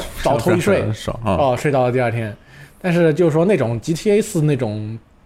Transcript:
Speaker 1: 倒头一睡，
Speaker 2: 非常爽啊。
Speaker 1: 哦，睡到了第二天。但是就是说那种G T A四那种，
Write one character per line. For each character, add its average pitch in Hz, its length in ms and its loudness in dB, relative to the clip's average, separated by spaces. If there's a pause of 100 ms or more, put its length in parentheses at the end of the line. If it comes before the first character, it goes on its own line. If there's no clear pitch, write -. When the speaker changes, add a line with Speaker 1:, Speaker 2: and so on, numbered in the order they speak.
(240)
Speaker 1:
倒 135 140 2
头 170 140 0
一 180 80 2
睡， 196 160 2
Speaker 2:
非 131 60 0
常 107 120 -2
爽 - 300 -8
啊。 104 100 0
Speaker 1:
哦， 127 240 2
睡 147 140 0
到 127 120 2
了 123 80 2
第 127 100 0
二 120 100 0
天。 110 240 -6 (460)
但 180 120 -2
是 165 200 4
就 175 120 2
是 156 60 4
说 165 140 2
那 202 120 2
种 117 220 -2
G 160 140 -4
T 202 180 0
A 208 100 4
四 175 200 -2
那 151 140 2
种， 110 440 -6 (260)